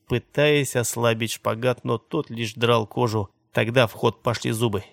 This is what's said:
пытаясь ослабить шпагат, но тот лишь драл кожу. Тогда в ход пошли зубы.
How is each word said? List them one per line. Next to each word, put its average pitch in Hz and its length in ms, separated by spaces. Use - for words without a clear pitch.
пытаясь 147 680
ослабить 117 560
шпагат, 113 520
но 120 140
тот - 320
лишь 113 260
драл 117 320
кожу. 110 420
Тогда 117 340
в - 60
ход - 280
пошли 120 300
зубы. 107 420